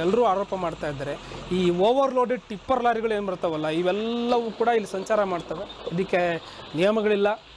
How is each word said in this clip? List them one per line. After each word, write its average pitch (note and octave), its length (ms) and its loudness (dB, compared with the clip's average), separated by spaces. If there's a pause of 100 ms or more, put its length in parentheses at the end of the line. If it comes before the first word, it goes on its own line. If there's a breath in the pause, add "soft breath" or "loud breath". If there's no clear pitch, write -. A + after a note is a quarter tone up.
ಎಲ್ಲರೂ G#3+ 280 4
ಆರೋಪ G3 220 -2
ಮಾಡ್ತಾ E3 380 -4
ಇದ್ದಾರೆ. C#3 220 -8 (440 loud breath)
ಈ F3+ 120 4
ಓವರ್‌ಲೋಡೆಡ್ B3 800 2
ಟಿಪ್ಪರ್ A#3+ 360 -2
ಲಾರಿಗಳು A3+ 340 2
ಏನ್ G3+ 80 -4
ಬರ್ತಾವಲ್ಲ, E3 420 -2
ಇವೆಲ್ಲವೂ A3+ 840 0
ಕೂಡ A3+ 180 -2
ಇಲ್ಲಿ A3+ 280 2
ಸಂಚಾರ G3+ 280 2 (100)
ಮಾಡ್ತವೆ. E3+ 320 -6 (280)
ಇದಕ್ಕೆ F#3 260 0 (540 loud breath)
ನಿಯಮಗಳಿಲ್ಲ, G#3 540 2 (280)